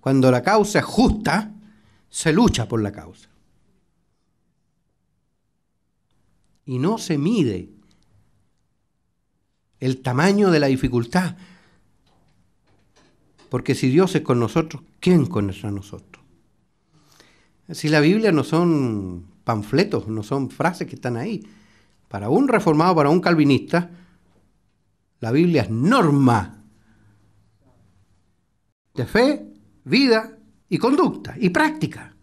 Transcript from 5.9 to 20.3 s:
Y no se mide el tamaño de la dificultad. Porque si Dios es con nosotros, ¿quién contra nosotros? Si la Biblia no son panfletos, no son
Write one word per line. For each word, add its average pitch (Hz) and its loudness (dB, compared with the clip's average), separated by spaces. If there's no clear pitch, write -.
Y 127 -8
no 185 -2
se 170 -4
mide 139 -2
el 131 -4
tamaño 185 2
de 156 4
la 143 4
dificultad. 131 0
Porque 127 -4
si 135 -2
Dios 175 2
es 147 0
con 123 0
nosotros, 143 -2
¿quién 170 4
contra 101 -6
nosotros? - -14
Si 156 -6
la 151 4
Biblia 202 4
no 147 2
son 120 0
panfletos, 117 -2
no 110 -6
son 135 -6